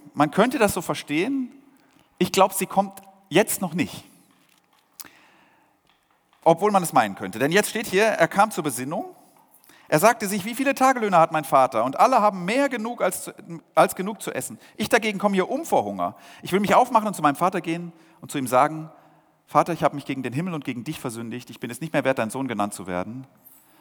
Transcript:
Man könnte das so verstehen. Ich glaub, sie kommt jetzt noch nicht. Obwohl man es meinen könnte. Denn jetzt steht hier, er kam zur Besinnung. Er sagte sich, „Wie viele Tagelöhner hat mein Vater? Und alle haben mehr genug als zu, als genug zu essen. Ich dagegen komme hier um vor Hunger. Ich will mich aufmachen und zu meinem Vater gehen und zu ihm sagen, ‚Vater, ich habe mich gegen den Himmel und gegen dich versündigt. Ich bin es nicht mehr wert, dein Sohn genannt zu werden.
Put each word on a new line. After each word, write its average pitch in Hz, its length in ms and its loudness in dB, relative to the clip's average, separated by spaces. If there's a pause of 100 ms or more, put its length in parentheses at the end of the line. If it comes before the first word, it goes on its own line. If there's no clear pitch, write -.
(140)
Man 151 180 0
könnte 254 260 2
das 208 160 2
so 180 80 -6
verstehen. 202 720 -4 (680)
Ich 180 140 0
glaub, 196 220 4
sie - 120 -2
kommt 196 360 -2 (280)
jetzt 202 320 2
noch 170 120 -4
nicht. 156 300 -4 (2500)
Obwohl 165 280 4
man 196 100 4
es 160 120 -4
meinen 110 220 2
könnte. 101 240 -8
Denn 139 120 2
jetzt 202 180 2
steht 220 180 -4
hier, 190 180 2
er 185 220 2
kam 214 240 2
zur 185 120 -6
Besinnung. 143 420 -6 (840)
Er 151 100 2
sagte 220 280 4
sich, 190 160 -4
„Wie 233 120 -8
viele 269 180 0
Tagelöhner 240 460 4
hat 165 120 6
mein 156 120 -2
Vater? 127 400 4
Und 131 160 -2
alle 240 220 4
haben 196 240 0
mehr 262 220 0
genug 226 340 -8
als - 240 -2
zu, - 80 -12 (420)
als 175 200 4
genug 196 260 -6
zu - 120 -8
essen. 113 260 -8 (160)
Ich - 140 -4
dagegen 214 300 2
komme 202 160 0
hier 185 140 0
um 302 160 -4
vor 135 180 0
Hunger. 98 320 -4 (260)
Ich - 100 -10
will 185 80 2
mich 196 140 0
aufmachen 220 340 4
und 196 60 -4
zu - 80 -10
meinem 147 140 2
Vater 180 260 0
gehen 170 320 -6 (280)
und - 100 -16
zu - 60 -6
ihm 131 100 -4
sagen, 151 420 2 (560)
‚Vater, 160 260 2
ich 160 120 -4
habe 151 120 0
mich 135 100 -10
gegen 135 180 -8
den 117 100 -6
Himmel 170 200 -6
und 147 120 -8
gegen 120 180 -8
dich 156 160 -8
versündigt. 117 500 -10
Ich 113 100 -18
bin 123 100 -8
es 117 100 -12
nicht 160 140 -8
mehr 147 100 0
wert, 131 140 0
dein 113 120 -2
Sohn 131 180 -6
genannt 104 260 -2
zu 92 140 -12
werden. 104 400 -6 (540)